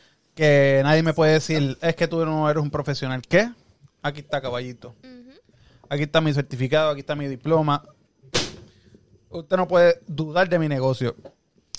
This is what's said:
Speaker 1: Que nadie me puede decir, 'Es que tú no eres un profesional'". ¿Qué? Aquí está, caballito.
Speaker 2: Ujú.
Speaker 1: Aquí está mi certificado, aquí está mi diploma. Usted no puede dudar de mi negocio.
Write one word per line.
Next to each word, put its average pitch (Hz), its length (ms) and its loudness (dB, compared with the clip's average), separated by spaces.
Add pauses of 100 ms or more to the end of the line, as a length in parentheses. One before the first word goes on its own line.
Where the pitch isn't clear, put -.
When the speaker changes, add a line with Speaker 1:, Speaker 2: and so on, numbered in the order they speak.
(340)
Speaker 1:
Que 139 500 4
nadie 156 180 4
me 165 100 0
puede 156 220 4
decir, 147 480 0
'Es 165 140 0
que 170 120 -2
tú 165 160 -2
no 156 240 0
eres 151 140 0
un 147 80 -4
profesional'". 135 580 -6
¿Qué? 214 220 2 (520)
Aquí 147 180 -8
está, 143 200 -6
caballito. 123 640 -10
Speaker 2:
Ujú. 254 300 -20 (580)
Speaker 1:
Aquí 147 140 -2
está 160 180 0
mi 156 100 0
certificado, 139 580 0
aquí 139 100 -6
está 147 160 -8
mi 147 120 -8
diploma. 147 540 0 (1500)
Usted 175 280 -4
no 180 100 0
puede 175 380 4
dudar 160 420 -2
de 175 100 0
mi 156 100 0
negocio. 131 460 -2 (640)